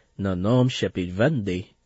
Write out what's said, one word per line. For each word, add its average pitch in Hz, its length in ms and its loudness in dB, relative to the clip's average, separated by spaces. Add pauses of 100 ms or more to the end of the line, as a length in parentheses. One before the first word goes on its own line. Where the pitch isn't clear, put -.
(180)
dans 98 180 -2
Nombre 123 340 2
chapitre 92 420 -4
22, 98 520 0 (220)